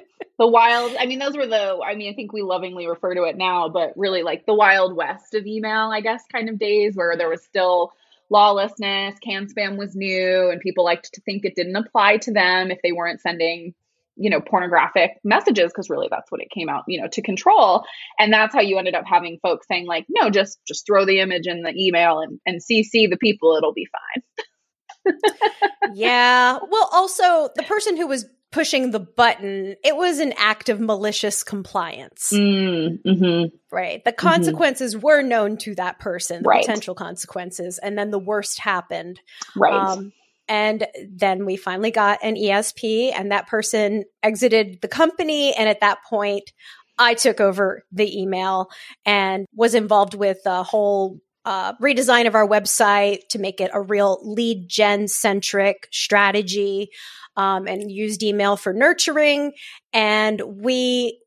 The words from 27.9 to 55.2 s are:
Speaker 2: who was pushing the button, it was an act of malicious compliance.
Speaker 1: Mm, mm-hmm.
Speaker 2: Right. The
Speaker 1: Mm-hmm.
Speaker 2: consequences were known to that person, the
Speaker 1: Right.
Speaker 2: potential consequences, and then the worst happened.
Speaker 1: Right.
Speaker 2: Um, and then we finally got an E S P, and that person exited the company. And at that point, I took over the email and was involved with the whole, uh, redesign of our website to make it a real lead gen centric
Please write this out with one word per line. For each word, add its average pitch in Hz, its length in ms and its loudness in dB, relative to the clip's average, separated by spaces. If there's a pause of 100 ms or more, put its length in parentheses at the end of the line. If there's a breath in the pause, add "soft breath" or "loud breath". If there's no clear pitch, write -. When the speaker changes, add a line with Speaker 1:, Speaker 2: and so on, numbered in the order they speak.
Speaker 2:
who 330 120 -4
was 262 180 -4 (240)
pushing 277 400 0
the 214 100 -2
button, 196 840 0
it 294 120 4
was 349 220 0
an 285 180 0
act 214 320 0
of 208 120 0
malicious 208 640 -2
compliance. 180 880 -8
Speaker 1:
Mm, 190 720 0
mm-hmm. 175 520 2 (160)
Speaker 2:
Right. 180 340 -6
The 311 80 2
Speaker 1:
Mm-hmm. - 160 0
Speaker 2:
consequences 302 680 2
were 285 260 4
known 220 360 0
to 208 180 -12
that 180 220 -6
person, 175 440 -8
the - 60 2
Speaker 1:
Right. - 160 4
Speaker 2:
potential 214 300 -4
consequences, 180 840 -12
and 202 200 -8
then 208 120 -4
the 208 80 -2
worst 202 400 -4
happened. 180 600 -6 (340 loud breath)
Speaker 1:
Right. 190 200 4
Speaker 2:
Um, 196 380 -2 (360)
and 214 380 0 (220)
then 190 360 0
we 190 120 -4
finally 190 340 -4
got 208 320 2
an 220 140 -2
E 202 140 -2
S 208 220 0
P, 233 400 -2
and 196 180 -6
that 202 160 0
person 214 580 -2 (180)
exited 214 580 2
the 220 80 -6
company. 311 640 0
And 220 140 0
at 208 120 0
that 202 240 4
point, 202 480 -4 (460 loud breath)
I 240 160 4
took 233 260 0
over 196 520 0
the 196 280 -2
email 190 500 -2 (340 loud breath)
and 196 500 0
was 220 200 2
involved 208 400 2
with 196 300 -2
the 185 180 0
whole, 196 580 0 (240)
uh, 190 300 -4
redesign 240 520 2
of 214 80 2
our 214 140 4
website 202 800 2
to - 100 -8
make 190 220 -6
it 185 140 -2
a 202 60 -2
real 202 420 0
lead 214 460 -4
gen 208 400 2
centric 196 840 0